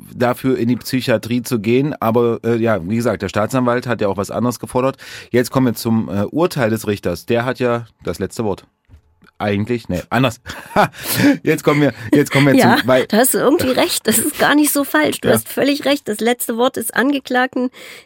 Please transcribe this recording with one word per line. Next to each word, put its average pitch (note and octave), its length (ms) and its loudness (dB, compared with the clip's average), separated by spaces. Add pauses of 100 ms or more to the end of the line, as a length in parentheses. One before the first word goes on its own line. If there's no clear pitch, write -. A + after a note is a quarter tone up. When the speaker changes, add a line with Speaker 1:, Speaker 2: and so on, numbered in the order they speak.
(140)
Speaker 1:
dafür, B2 440 0
in A2+ 100 0
die B2 80 2
Psychiatrie B2 640 -2
zu A#2 200 -4
gehen. B2 380 0
Aber, A#2 460 0
äh, A#2 120 0
ja, A2 300 0
wie G#2+ 100 -2
gesagt, A2+ 260 -2
der F#2+ 80 -4
Staatsanwalt A#2+ 560 0
hat A#2 160 -2
ja G2+ 60 2
auch F#2+ 100 -2
was G2 120 -4
anderes A2+ 300 -2
gefordert. C3 380 -2 (320)
Jetzt B2 200 2
kommen C3 180 2
wir A2 60 0
zum, A2+ 360 -2
äh, G2+ 140 -2
Urteil D3+ 440 0
des - 180 -2
Richters. G2 380 -4
Der A#2 220 0
hat B2 120 -4
ja A#2+ 280 -2 (180)
das F2 140 -6
letzte G2+ 260 -6
Wort. F#2+ 220 -4 (760)
Eigentlich, G#2 480 -2
nee, F2+ 220 -4
anders. B2 300 0 (340)
<laughs> - 460 0 (240)
Jetzt D#3 180 0
kommen D3 180 2
wir, C#3 120 4 (200)
jetzt D3 200 2
kommen C#3 160 4
wir C3+ 80 6
Speaker 2:
Ja, F#3+ 220 6
Speaker 1:
zum, B2 100 -2
weil B2+ 180 4
Speaker 2:
da G#3 120 2
hast B3+ 160 2
du G#3 40 0
irgendwie B3+ 320 2
recht. B3+ 380 -2
Das A3 100 2
ist - 180 -2
gar G#3+ 200 2
nicht D4 160 2
so C#4+ 100 0
falsch. - 380 -2
Du - 80 -2
Speaker 1:
Ja. - 60 6
Speaker 2:
hast A3 140 -2
völlig C#4 360 -2
recht. C#4 240 -2
Das G#3+ 100 -4
letzte A#3 380 -2
Wort B3 180 0
des - 160 -6
Angeklagten B3+ 800 -2 (360)